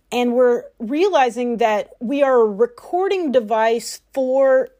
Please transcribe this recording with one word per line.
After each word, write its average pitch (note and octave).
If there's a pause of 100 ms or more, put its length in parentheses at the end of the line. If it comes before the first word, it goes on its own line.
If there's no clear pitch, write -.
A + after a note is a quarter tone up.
(120)
and B3
we're B3 (120)
realizing B3
that G#3+
we C#4
are C4
a A3
recording E4
device A3+ (120)
for C4 (100)